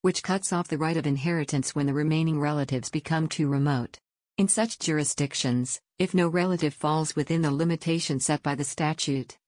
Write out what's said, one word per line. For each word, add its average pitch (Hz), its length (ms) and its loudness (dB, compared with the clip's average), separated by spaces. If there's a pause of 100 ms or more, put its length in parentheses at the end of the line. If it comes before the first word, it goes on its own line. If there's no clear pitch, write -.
which 185 220 0
cuts 190 280 -2
off 175 160 -2
the 151 120 -2
right 165 180 0
of 151 80 -2
inheritance 143 680 0
when 143 100 0
the 139 80 0
remaining 156 460 2
relatives 143 500 -2
become 160 380 -2
too 151 200 0
remote. 139 520 0 (400)
In 196 80 4
such 226 320 0
jurisdictions, 143 1000 0 (200)
if 185 160 0
no 175 120 4
relative 175 460 0
falls 156 420 0
within 165 280 0
the 147 80 2
limitation 165 680 0
set 147 220 0
by 143 140 -2
the 143 80 -4
statute, 147 760 -2 (100)